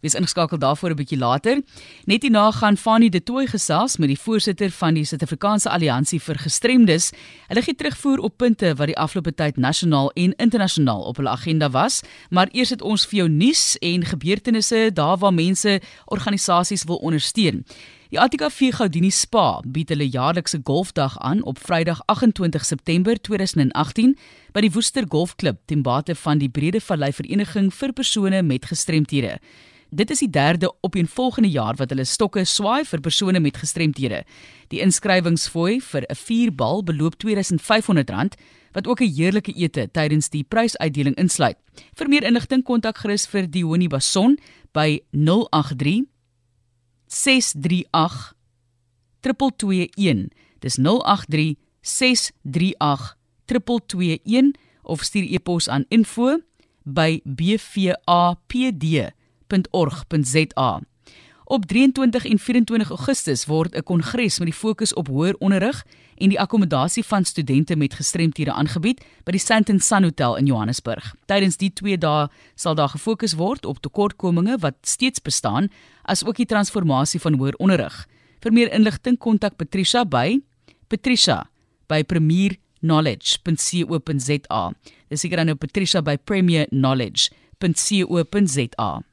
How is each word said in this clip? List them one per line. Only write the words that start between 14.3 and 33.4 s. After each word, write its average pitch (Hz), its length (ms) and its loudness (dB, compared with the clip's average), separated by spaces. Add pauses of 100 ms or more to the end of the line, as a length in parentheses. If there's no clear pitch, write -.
daar 165 260 2
waar 190 160 4
mense 185 460 2 (240)
organisasies 190 800 0
wil 165 120 -2
ondersteun. 156 680 0 (460)
Die - 100 0
Attica 294 300 2
Vier 262 220 0
Gaudini 185 380 0
Spa 180 540 0
bied 147 240 -6
hulle 147 220 -2
jaarlikse 151 540 -2
golfdag 147 540 -2
aan 165 260 -2
op 131 140 -8
Vrydag 165 480 -2
agentwintig 202 580 0
September 180 560 0
tweeduisend 190 420 -2
en 131 100 2
agtien 226 460 2 (340)
by 202 80 0
die 214 120 4
Woester 220 360 0
Golfklub 160 580 -2
ten 147 160 0
bate 131 320 -2
van 151 240 0
die 143 100 0
Breede 160 320 0
Vallei 147 320 -2
Vereniging 196 600 -2
vir 269 180 -4
persone 196 500 0
met 135 220 0
gestremthede. 151 720 -2 (520)
Dit 190 200 -2
is 294 80 -2
die 247 120 0
derde 165 500 2
opeenvolgende 202 680 0
jaar 117 260 -2
wat 131 140 -4
hulle 131 140 -2
stokke 196 400 0
swaai 233 400 0
vir 160 160 -6
persone 185 400 0